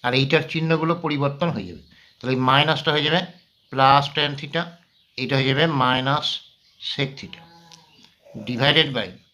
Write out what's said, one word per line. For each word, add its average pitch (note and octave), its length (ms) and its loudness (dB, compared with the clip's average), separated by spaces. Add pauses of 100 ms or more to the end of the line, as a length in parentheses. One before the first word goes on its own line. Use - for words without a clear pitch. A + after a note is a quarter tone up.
আর B2 140 2
এইটার D3+ 320 2
চিহ্নগুলো D#3+ 420 0 (100)
পরিবর্তন C#3+ 520 -2
হয়ে F#2+ 140 -8
যাবে। D2 140 -16 (340)
তাহলে B2 180 -4
এই B2+ 40 -2 (100)
মাইনাসটা D3 440 2
হয়ে D3 140 0
যাবে E3+ 140 2 (500)
প্লাস C3+ 320 6 (120)
ট্যান D3 240 -2
theta, E3 220 -4 (600)
এটা C3 160 -2
হয়ে C3+ 120 2
যাবে C#3+ 160 2 (160)
মাইনাস B2+ 460 0 (640)
sec C#3 180 -4 (100)
theta - 220 -16 (1040)
divided C#3+ 500 2
by G2 120 -6 (240)